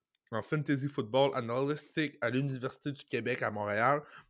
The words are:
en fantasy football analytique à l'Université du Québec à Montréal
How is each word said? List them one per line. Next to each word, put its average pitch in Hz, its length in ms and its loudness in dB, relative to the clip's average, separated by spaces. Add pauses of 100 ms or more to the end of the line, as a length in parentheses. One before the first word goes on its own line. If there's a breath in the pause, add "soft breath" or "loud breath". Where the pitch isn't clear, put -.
(320)
en 110 100 -2
fantasy 143 460 0
football 131 480 2
analytique 139 840 -2
à 117 100 0
l'Université 135 600 -2
du - 120 -10
Québec 120 400 -2
à 107 80 0
Montréal 107 500 2 (280 loud breath)